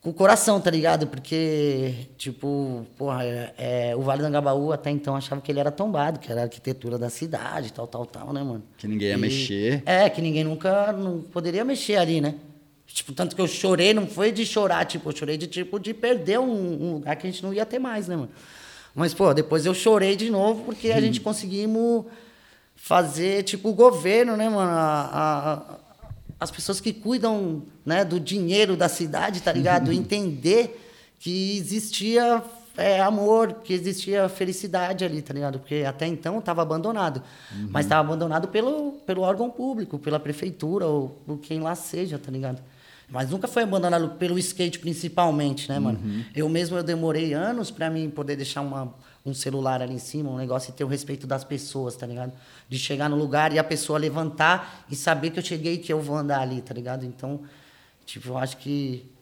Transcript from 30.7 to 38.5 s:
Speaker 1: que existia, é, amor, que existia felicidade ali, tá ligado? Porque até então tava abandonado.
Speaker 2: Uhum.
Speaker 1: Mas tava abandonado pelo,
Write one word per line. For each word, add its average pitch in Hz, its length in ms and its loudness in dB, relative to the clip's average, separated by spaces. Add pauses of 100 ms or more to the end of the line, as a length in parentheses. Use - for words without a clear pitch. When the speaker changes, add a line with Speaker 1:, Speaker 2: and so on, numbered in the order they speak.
Speaker 1:
que 190 380 -2
existia, 226 880 2 (320)
é, 185 240 4
amor, 214 540 4 (100)
que - 100 -4
existia 190 540 0
felicidade 185 800 -2
ali, 151 160 -2
tá 143 120 -10
ligado? 139 260 -4
Porque 147 280 -2
até 135 200 -4
então 170 340 -4
tava 170 200 0
abandonado. 165 600 0 (320)
Speaker 2:
Uhum. 104 160 -6
Speaker 1:
Mas 98 140 2
tava 151 160 4
abandonado 160 480 0
pelo, 277 440 0 (120)